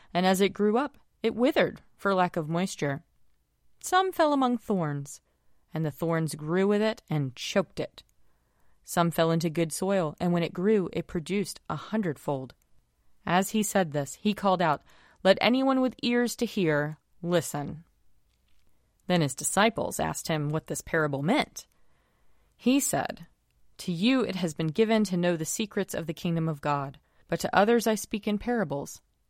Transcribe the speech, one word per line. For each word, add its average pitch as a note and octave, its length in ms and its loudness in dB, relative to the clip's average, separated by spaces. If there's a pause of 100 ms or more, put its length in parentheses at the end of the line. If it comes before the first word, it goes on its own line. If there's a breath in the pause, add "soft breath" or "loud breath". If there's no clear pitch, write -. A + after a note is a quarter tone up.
(140 loud breath)
and F3 100 2
as F#3 160 4
it G3 100 4
grew G#3 280 2
up, C#4+ 200 -4 (240)
it A3 120 0
withered A3+ 480 2 (140)
for G3 180 0
lack F3+ 220 2
of D#3 120 -4
moisture. D#3+ 540 -2 (800)
Some F#4 320 0
fell D4+ 200 2
among B3+ 260 2
thorns, D3 640 -4 (540)
and D#3+ 100 -2
the D3+ 60 0
thorns D#3+ 460 -2
grew E3+ 320 0
with G#3 140 2
it A3 260 -2
and C#3+ 260 -2
choked - 460 -2
it. - 240 -10 (800)
Some E3+ 280 2
fell E3 180 4
into E3 180 2
good D#3+ 240 -2
soil, F#3 460 0
and F3 140 0
when F3 100 2
it - 100 -4
grew, G3 400 2
it - 140 -6
produced F3+ 540 -4 (100)
a E3 60 -4
hundredfold." D3 800 -4 (680)
As F#3+ 260 4
he G#3+ 120 2
said F#3 300 0
this, C#3+ 240 -4
he G#3 180 0
called F#3 260 2
out, D#3+ 220 2 (400 soft breath)
"Let F#3+ 180 6
anyone C4 400 2
with B3+ 220 0
ears A#3+ 340 2
to - 80 -2
hear D#3 540 0 (240)
listen." D#3+ 640 -2 (1200)
Then F3+ 140 2
his C#3+ 160 -2
disciples - 640 0
asked D#3 260 -4
him D3+ 220 -2
what D#3 180 -4
this D#3 140 -8
parable D3 420 -2
meant. - 460 -2 (880)
He C4+ 240 2
said, - 480 -4 (500)
"To - 140 -6
you A#3 280 2
it F#3+ 160 -4
has E3+ 180 -4
been D#3+ 140 -2
given G#3+ 360 2
to F#3 120 -2
know F3 200 2
the D#3+ 80 -4
secrets G3+ 500 -4
of E3 120 -6
the D#3 80 -6
kingdom E3 340 -2
of D3+ 120 -6
God, C#3+ 380 -4 (300)
but E3+ 120 -2
to - 160 0
others G#3+ 300 4
I A3 100 2
speak - 320 -6
in G#3 100 0
parables, F#3+ 640 -4 (300)